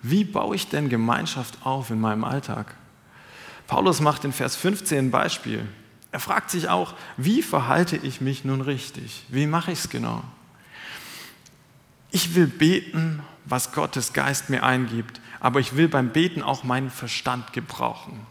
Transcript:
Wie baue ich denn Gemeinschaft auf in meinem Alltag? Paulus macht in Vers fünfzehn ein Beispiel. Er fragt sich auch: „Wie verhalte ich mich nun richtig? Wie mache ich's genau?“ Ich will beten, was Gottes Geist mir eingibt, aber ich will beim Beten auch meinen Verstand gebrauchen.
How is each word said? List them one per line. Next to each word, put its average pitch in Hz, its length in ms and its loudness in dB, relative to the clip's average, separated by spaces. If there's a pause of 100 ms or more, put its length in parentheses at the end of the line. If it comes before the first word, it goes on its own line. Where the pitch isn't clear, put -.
Wie 175 220 4
baue - 300 0
ich 185 140 -4
denn 147 200 0
Gemeinschaft 120 760 0
auf 131 240 -2
in 110 100 0
meinem 110 240 2
Alltag? - 500 -4 (920)
Paulus 175 340 4
macht 147 240 2
in 139 80 0
Vers 127 240 -2
fünfzehn 165 500 2
ein 123 40 2
Beispiel. 113 560 0 (460)
Er 131 80 -6
fragt - 300 -2
sich 175 180 -2
auch: - 260 2 (220)
„Wie 208 260 2
verhalte 156 540 2
ich 135 240 -6
mich 131 240 -2
nun 135 160 0
richtig? 127 680 -6
Wie 139 180 2
mache 165 260 0
ich's - 180 -4
genau?“ 117 320 -4 (1900)
Ich 170 240 0
will 175 120 8
beten, 156 760 2 (220)
was - 280 -2
Gottes - 420 -2
Geist 139 340 0
mir 131 140 2
eingibt, 120 580 0 (200)
aber 127 200 4
ich 131 160 -2
will 160 120 6
beim 127 220 2
Beten 170 320 2
auch 135 220 -2
meinen 127 260 0
Verstand 123 600 -4
gebrauchen. 117 800 -6